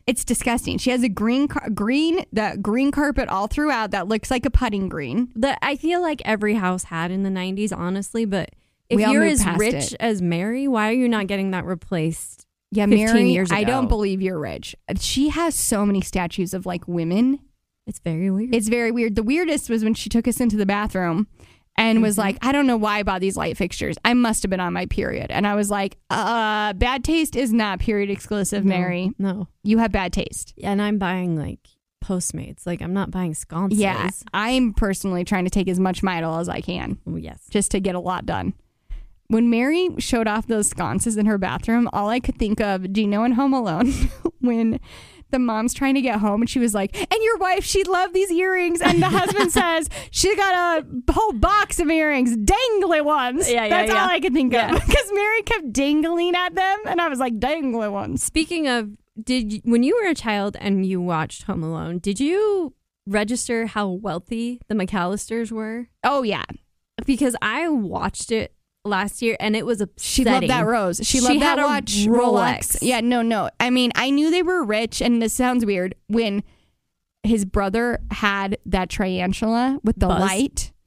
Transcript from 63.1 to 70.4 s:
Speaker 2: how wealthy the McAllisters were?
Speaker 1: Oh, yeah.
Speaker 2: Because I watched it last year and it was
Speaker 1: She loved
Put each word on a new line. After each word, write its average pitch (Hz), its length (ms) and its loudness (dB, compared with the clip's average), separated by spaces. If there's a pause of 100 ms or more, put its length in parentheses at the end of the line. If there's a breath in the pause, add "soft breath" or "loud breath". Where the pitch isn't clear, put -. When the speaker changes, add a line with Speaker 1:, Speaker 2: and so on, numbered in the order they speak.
Speaker 2:
how 208 220 -2
wealthy 220 800 -6
the 214 80 -4
McAllisters 208 800 -2
were? 220 340 -8 (160)
Speaker 1:
Oh, 269 220 2
yeah. 196 180 -2 (640)
Speaker 2:
Because 240 340 2
I 269 280 -2
watched 202 640 -2
it 220 200 -2 (340)
last 202 340 -2
year 226 200 0
and 196 140 0
it 220 120 -2
was 220 160 0 (160)
Speaker 1:
She - 260 0
loved 240 200 4